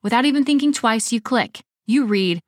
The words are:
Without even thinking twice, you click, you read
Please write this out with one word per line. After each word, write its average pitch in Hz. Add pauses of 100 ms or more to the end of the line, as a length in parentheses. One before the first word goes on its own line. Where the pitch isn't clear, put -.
Without 233
even 285
thinking 285
twice, 226
you 233
click, - (220)
you 254
read 190